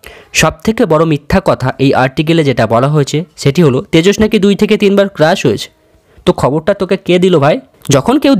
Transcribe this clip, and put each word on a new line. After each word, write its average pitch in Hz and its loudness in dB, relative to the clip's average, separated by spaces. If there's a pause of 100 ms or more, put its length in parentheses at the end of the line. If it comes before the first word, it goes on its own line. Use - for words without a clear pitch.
(400)
সবথেকে 160 0 (100)
বড় 156 2
মিথ্যা 180 -2
কথা 127 -2 (160)
এই 139 2 (120)
আর্টিকেলে 156 -2
যেটা 135 0
বলা 123 0
হয়েছে 151 -2 (180)
সেটি 139 0
হলো 131 2 (120)
তেজস 170 2
নাকি 220 0
দুই 202 4
থেকে 214 0
তিনবার 196 2 (100)
ক্র্যাশ 160 0
হয়েছে। 104 -4 (560)
তো 180 0 (100)
খবরটা 156 -2
তোকে 190 -4 (100)
কে 170 0
দিল 180 2 (100)
ভাই? 165 2 (380)
যখন 139 0
কেউ 277 2